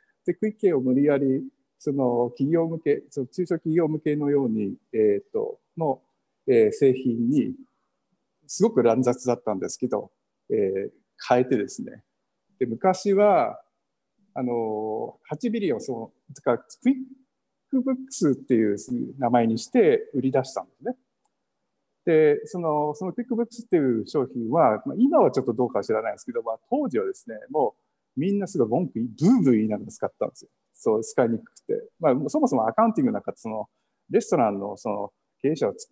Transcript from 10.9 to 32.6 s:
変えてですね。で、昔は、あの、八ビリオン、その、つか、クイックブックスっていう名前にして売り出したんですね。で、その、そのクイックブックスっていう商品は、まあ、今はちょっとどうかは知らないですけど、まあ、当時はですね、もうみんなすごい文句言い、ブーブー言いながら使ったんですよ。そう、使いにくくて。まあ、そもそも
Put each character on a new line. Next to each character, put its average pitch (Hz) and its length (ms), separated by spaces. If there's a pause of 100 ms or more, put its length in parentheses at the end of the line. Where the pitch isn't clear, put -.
変 123 120
え 127 40
て 127 120
で 101 120
す - 140
ね。 104 220 (540)
で、 127 80
昔 185 480
は、 180 460 (720)
あ 135 80
の、 113 840
八 180 260
ビ 220 100
リ 175 120
オ 113 40
ン、 104 40
そ 135 120
の、 113 200 (220)
つ - 60
か、 120 180
ク - 320
イ - 20
ッ 269 40 (720)
ク 262 100
ブ 262 120
ッ - 20
ク 254 60 (100)
ス 165 200
っ 127 40
て 131 200
い 110 180
う 101 40 (420)
名 123 120
前 120 160
に 113 120
し - 100
て 165 460
売 127 80
り 131 80
出 131 140
し - 80
た 95 100
ん - 40
で - 100
す 131 80
ね。 254 120 (1080)
で、 151 420
そ 180 120
の、 151 360
そ 185 120
の 180 60
ク 240 100
イ - 20
ッ 254 40
ク 233 80
ブ 233 60
ッ 226 40
ク - 80
ス 226 80
っ - 60
て 180 80
い 127 240
う 104 60
商 135 200
品 117 240
は、 131 360
ま 147 80
あ、 - 40
今 277 220
は 151 100
ち 135 100
ょ - 20
っ - 40
と 117 60
ど 123 140
う - 40
か 104 80
は 98 60
知 113 80
ら 110 100
な 113 80
い - 40
で - 40
す - 60
け 123 80
ど、 113 100
ま 117 100
あ、 113 80 (100)
当 277 180
時 127 100
は 98 80
で 95 80
す - 140
ね、 113 80 (140)
も 143 260 (400)
う 131 40
み 190 120
ん 202 60
な 190 80
す - 120
ご 123 60
い 104 40
文 151 200
句 - 60
言 113 100
い、 123 40
ブ 123 180
ー 226 180
ブ 135 60
ー 120 60
言 107 100
い - 20
な 104 100
が 107 60
ら - 60
使 - 140
っ - 140
た - 80
ん - 40
で - 60
す - 80
よ。 - 60 (220)
そ 110 240
う、 113 80
使 127 200
い 117 40
に 113 100
く - 140
く - 100
て。 - 260 (120)
ま 156 100
あ、 - 180
そ 302 120
も 277 80
そ - 80
も 110 100